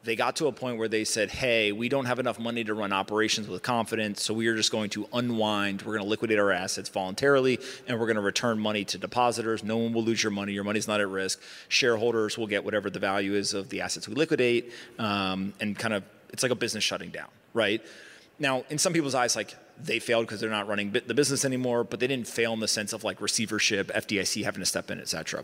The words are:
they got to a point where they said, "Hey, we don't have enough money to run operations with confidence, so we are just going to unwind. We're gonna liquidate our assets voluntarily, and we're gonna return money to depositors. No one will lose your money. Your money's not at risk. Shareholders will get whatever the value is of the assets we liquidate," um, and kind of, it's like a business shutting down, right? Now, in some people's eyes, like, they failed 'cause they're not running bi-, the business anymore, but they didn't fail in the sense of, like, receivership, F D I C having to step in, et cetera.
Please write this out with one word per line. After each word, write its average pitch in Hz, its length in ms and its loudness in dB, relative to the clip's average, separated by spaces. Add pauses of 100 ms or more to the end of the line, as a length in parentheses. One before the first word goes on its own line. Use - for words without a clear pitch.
they 113 140 0
got 123 200 2
to 156 100 0
a 127 40 2
point 123 260 -6
where 110 120 0
they 110 160 0
said, 104 260 0
"Hey, 113 400 4
we 113 160 -2
don't 135 180 0
have 123 140 0
enough 123 180 -2
money 117 280 -4
to 107 80 -2
run 104 180 -2
operations 104 560 0
with 92 160 -8
confidence, 110 600 -2
so 107 100 -2
we 113 140 0
are 113 100 2
just 107 140 2
going 107 180 -2
to 104 240 -6
unwind. 107 720 0
We're 110 140 -6
gonna 101 120 -2
liquidate 110 280 2
our 101 140 6
assets 95 380 -2
voluntarily, 127 720 4 (280)
and 123 100 -2
we're 113 100 0
gonna 110 140 2
return 110 380 2
money 107 260 0
to - 120 -6
depositors. 110 640 2
No 110 140 0
one 117 160 0
will 113 100 2
lose 110 180 2
your 107 100 2
money. 101 200 -4
Your 98 140 -4
money's 104 220 0
not 107 120 2
at 101 80 2
risk. 95 340 -4 (280)
Shareholders 113 680 2
will 110 100 -2
get 101 180 0
whatever 101 240 0
the 98 100 -6
value 101 360 2
is 101 180 0
of 98 160 -4
the 92 100 -6
assets 90 260 -4
we 107 100 -8
liquidate," 123 560 2 (280)
um, 98 600 0
and 104 180 -4
kind 110 140 -2
of, 98 100 -2 (260)
it's - 140 -4
like 123 80 2
a 120 40 2
business 107 280 -2
shutting 87 260 -4
down, 80 200 -12 (240)
right? 110 280 2 (560)
Now, 135 320 0
in 151 80 -4
some 180 160 2
people's 143 220 2
eyes, 120 200 2
like, 104 200 -4 (280)
they 113 160 -2
failed 117 280 2
'cause 104 120 -8
they're 110 100 -2
not 104 180 -2
running 104 240 -2
bi-, 120 140 2
the 117 80 -4
business 135 300 2
anymore, 127 400 0
but 104 160 -6
they 123 80 2
didn't 127 200 -2
fail 113 260 0
in 110 60 -4
the 107 80 -2
sense 107 260 -2
of, 107 100 -8
like, 104 160 -2
receivership, 101 720 0
F 104 140 -2
D 101 120 0
I 92 40 0
C 98 200 -2
having 101 160 -2
to 87 60 -6
step - 240 -2
in, 92 100 -6
et 64 80 -12
cetera. 80 360 -6